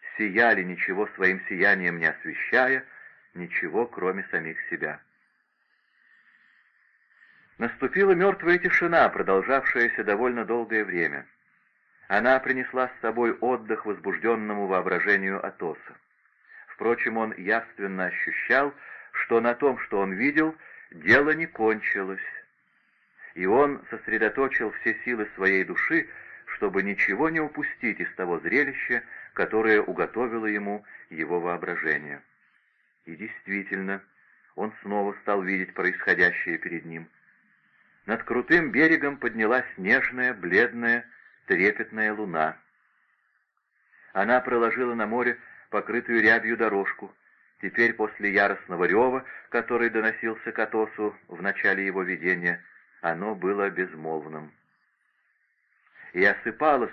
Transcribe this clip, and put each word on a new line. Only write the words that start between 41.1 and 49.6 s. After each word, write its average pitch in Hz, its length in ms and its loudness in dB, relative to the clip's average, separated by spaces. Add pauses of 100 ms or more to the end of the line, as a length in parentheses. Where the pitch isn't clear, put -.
трепетная 107 680 0
луна. 82 440 -2 (1600)
Она 110 280 4
проложила 120 520 2
на 113 140 -2
море 117 300 0 (380)
покрытую 117 460 0
рябью 110 340 4
дорожку. 104 580 -2 (480)
Теперь, 113 320 2
после 104 380 -2
яростного 95 540 2
рёва, 127 400 4 (240)
который 117 400 0